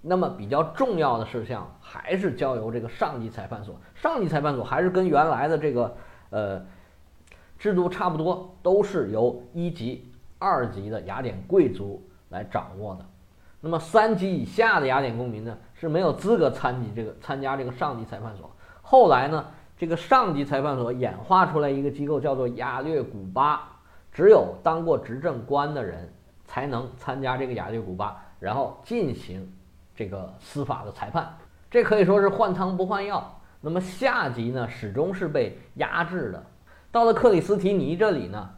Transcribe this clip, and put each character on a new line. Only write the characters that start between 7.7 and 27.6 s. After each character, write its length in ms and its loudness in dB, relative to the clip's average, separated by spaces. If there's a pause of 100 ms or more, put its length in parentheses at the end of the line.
度 120 2
差 220 -2
不 80 -2
多， 340 -2 (120)
都 180 6
是 300 0
由 280 2 (140)
一 160 -2
级、 420 -8 (280)
二 280 2
级 220 -8
的 120 -6
雅 200 -8
典 260 -6
贵 240 6
族 320 -8 (260)
来 140 -8
掌 360 -6
握 160 -8
的。 100 -16 (560)
那 80 -6
么 80 0
三 400 4
级 160 0
以 100 0
下 360 4
的 80 2
雅 140 4
典 140 -2
公 140 -4
民 140 -8
呢， 120 -8 (200)
是 120 -8
没 120 2
有 120 4
资 240 2
格 140 4
参 320 -2
及 140 -6
这 80 -6
个， 180 -10
参 180 -6
加 160 -2
这 80 -6
个 80 -6
上 280 -4
级 40 -10
裁 140 -12
判 180 -12
所。 140 -18 (320)
后 260 8
来 200 6
呢， 180 -2 (320)
这 80 -4
个 100 0
上 380 4
级 100 0
裁 180 -2
判 160 -2
所 140 -2
演 260 -4
化 280 4
出 140 0
来 100 2
一 120 0
个 100 -2
机 160 -6
构， 120 0
叫 160 0
做 140 0
雅 320 -6
略 220 -2
古 300 -10
巴， 360 0 (440)
只 160 6
有 340 8
当 200 0
过 140 2
执 220 -8
政 260 -4
官 280 0
的 100 -4
人 260 -10 (360)
才 200 -6
能 300 -6
参 260 -8
加 160 -2
这 100 -4
个 60 -6
雅 160 -8